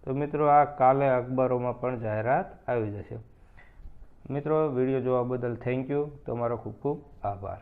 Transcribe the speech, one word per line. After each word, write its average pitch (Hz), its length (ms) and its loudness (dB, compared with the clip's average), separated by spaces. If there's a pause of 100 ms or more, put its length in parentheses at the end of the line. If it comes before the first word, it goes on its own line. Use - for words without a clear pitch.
તો 135 100 -4
મિત્રો, 147 320 0
આ 147 180 8
કાલે 135 440 4
અખબારોમાં 123 720 0
પણ 123 180 -4
જાહેરાત 113 480 0 (220)
આવી 113 220 0
જશે. 104 280 -10 (1120)
મિત્રો, 143 260 -2 (120)
વીડિયો 131 320 2
જોવા 127 220 2
બદલ 123 300 -2 (140)
thank 131 240 -2
you, 147 100 0 (260)
તમારો 120 300 -2
ખૂબ 107 180 -10
ખૂબ 143 280 -4 (200)
આભાર. 95 400 -6